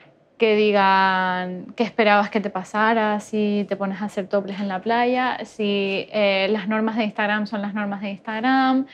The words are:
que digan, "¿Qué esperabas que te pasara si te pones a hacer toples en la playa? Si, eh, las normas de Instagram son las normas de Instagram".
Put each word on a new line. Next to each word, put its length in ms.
que 200
digan, 1200
"¿Qué 80
esperabas 440
que 120
te 100
pasara 680
si 480
te 80
pones 260
a 40
hacer 220
toples 320
en 80
la 140
playa? 640
Si, 680
eh, 380
las 180
normas 280
de 80
Instagram 420
son 160
las 100
normas 300
de 80
Instagram". 840